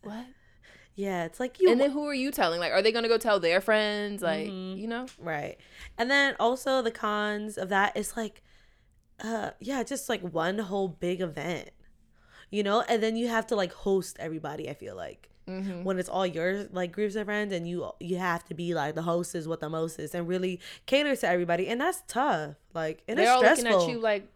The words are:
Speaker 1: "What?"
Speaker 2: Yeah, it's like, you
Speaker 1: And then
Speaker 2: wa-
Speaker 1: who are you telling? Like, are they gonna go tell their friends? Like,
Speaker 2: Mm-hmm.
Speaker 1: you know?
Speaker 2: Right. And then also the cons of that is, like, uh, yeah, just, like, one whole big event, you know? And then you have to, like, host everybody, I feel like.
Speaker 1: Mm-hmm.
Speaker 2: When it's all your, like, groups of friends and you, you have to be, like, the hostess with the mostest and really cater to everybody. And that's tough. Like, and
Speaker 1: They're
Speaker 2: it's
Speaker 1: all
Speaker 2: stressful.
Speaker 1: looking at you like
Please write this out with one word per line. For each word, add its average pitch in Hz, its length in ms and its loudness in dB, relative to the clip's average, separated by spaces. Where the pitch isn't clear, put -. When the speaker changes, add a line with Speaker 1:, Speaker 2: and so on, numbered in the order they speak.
Speaker 1:
"What?" 220 220 -12
Speaker 2:
Yeah, 190 280 -2
it's - 140 -12
like, 247 220 -4
you 370 100 10
Speaker 1:
And 240 80 6
then 277 140 4
Speaker 2:
wa- 294 80 -2
Speaker 1:
who 294 80 -2
are 285 40 -2
you 269 180 -2
telling? 175 280 2
Like, 170 140 0
are 190 80 4
they 220 100 6
gonna 233 160 0
go 226 120 4
tell 214 200 2
their 170 220 4
friends? 208 640 0
Like, 156 260 0
Speaker 2:
Mm-hmm. 185 300 -8
Speaker 1:
you 214 80 -8
know? 240 180 -6
Speaker 2:
Right. 156 380 -6
And 240 140 0
then 277 280 4
also 254 420 2
the 226 100 0
cons 208 680 -2
of 190 120 -6
that 196 260 2
is, 208 220 -4
like, 220 240 -8
uh, 220 360 -4
yeah, 254 240 -2
just, 269 260 -6
like, 208 120 -2
one 170 360 0
whole 196 300 -2
big 175 340 -4
event, 156 480 -6
you 208 140 0
know? 202 260 4
And 226 120 4
then 220 140 0
you 240 120 0
have 226 200 0
to, 240 80 0
like, 185 180 0
host 190 460 0
everybody, 160 500 -8
I 143 40 -8
feel 98 220 -12
like. 80 340 -12
Speaker 1:
Mm-hmm. 185 360 -6
Speaker 2:
When 185 160 0
it's 180 100 -4
all 185 160 0
your, 180 380 -2
like, 180 180 -2
groups 202 240 -2
of 214 100 -4
friends 208 280 -2
and 170 160 -4
you, 170 300 -4
you 175 180 -2
have 175 280 0
to - 100 -10
be, 170 180 -2
like, 156 220 0
the 160 80 -4
hostess 170 420 -2
with 160 140 -4
the 151 100 -6
mostest 160 460 -4
and 170 120 -4
really 185 320 -2
cater 277 280 4
to - 140 0
everybody. 175 380 2
And 240 120 -2
that's 349 280 0
tough. 175 480 0
Like, 160 340 -4
and 220 120 -2
Speaker 1:
They're - 60 6
Speaker 2:
it's 240 80 8
Speaker 1:
all 254 80 6
Speaker 2:
stressful. 247 300 6
Speaker 1:
looking 175 180 6
at - 40 -2
you 233 80 -4
like 208 340 0